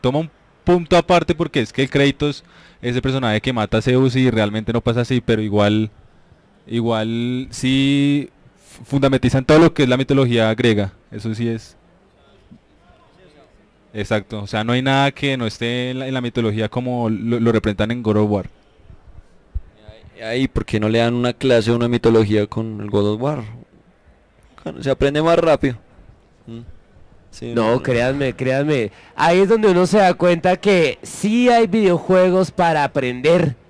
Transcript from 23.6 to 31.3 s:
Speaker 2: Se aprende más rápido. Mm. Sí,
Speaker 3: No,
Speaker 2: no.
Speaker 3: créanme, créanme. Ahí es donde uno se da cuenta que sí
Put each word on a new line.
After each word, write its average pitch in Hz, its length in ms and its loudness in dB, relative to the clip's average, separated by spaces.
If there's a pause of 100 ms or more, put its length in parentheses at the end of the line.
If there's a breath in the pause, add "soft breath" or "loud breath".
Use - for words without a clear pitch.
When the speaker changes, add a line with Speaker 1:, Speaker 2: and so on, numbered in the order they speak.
Speaker 2:
Se 135 100 -6
aprende 143 320 0
más 170 160 4
rápido. 147 380 2 (720)
Mm. 117 120 -16 (720)
Sí, 120 220 -14
Speaker 3:
No, 113 180 0
Speaker 2:
no. 127 120 0
Speaker 3:
créanme, 131 500 -2
créanme. 131 580 -2 (240 loud breath)
Ahí 170 240 2
es 190 100 4
donde 214 200 4
uno 180 160 4
se 202 120 2
da 185 160 6
cuenta 180 420 2
que 180 460 0
sí 240 480 0